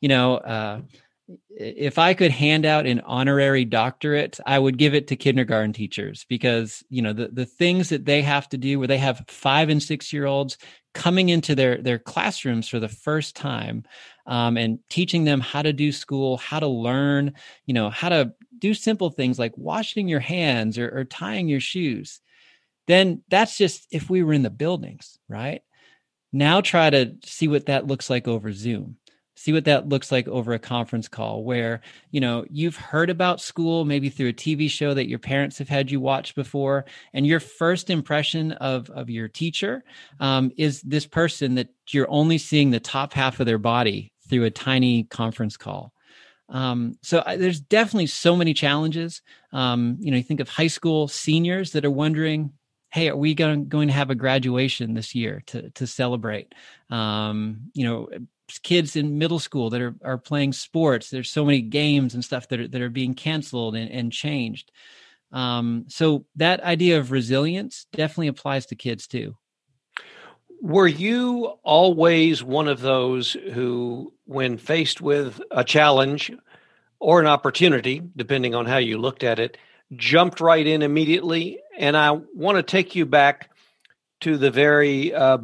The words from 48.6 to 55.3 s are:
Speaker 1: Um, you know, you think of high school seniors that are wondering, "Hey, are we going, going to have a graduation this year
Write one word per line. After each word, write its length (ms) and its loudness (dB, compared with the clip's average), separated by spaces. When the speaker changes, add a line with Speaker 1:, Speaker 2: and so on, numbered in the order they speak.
Speaker 1:
Um, 480 0
you 100 -4
know, 60 2
you 60 2
think 180 -4
of 80 -6
high 180 0
school 420 0
seniors 640 0
that 120 -2
are 60 2
wondering, 600 -2
"Hey, 200 0
are 60 -4
we 180 0
going, 340 0
going 200 0
to 60 2
have 140 0
a 60 -2
graduation 800 0
this 200 -8
year 340 -4